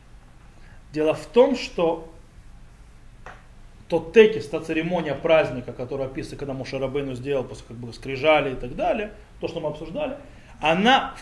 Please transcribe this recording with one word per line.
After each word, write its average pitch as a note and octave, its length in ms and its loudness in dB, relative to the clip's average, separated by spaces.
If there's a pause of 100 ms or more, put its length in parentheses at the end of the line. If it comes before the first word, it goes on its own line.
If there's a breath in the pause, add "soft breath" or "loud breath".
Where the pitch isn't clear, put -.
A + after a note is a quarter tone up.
(920 soft breath)
Дело D3+ 220 2
в - 120 -12
том, B3+ 300 6
что E3 560 -2 (1800)
тот D#3+ 240 -2
текст, - 380 6
та D#3+ 100 -4
церемония D#3+ 540 -2
праздника, C3+ 580 2
которая C3 360 -6
описана, C3 300 -10
когда C#3 160 -6
Моше C3 240 -8
Рабейну C3+ 360 -4
сделал, B2+ 300 -4
после - 240 -16
как A#2 80 -14
бы A#2+ 160 -12
скрижали C#3 600 2
и B2 40 -8
так B2 200 -8
далее, C4 360 -2 (280 loud breath)
то, E3 80 -4
что E3 120 -8
мы D#3 80 -4
обсуждали, D#3+ 480 -8 (440 loud breath)
она G3 600 4